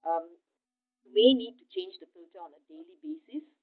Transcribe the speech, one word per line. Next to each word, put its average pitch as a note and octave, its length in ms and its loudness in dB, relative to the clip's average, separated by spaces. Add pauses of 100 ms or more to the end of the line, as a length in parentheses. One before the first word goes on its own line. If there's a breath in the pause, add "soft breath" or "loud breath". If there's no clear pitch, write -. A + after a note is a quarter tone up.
Um, E3 240 -4 (800)
you - 80 -20
may A3+ 240 8
need A3+ 240 -10
to - 80 -20
change F#3 320 -10
the D#3+ 80 -20
filter F3 320 -20
on D#3+ 80 -18
a D3 160 -20
daily E3 320 -20
basis. A3+ 480 -14 (160)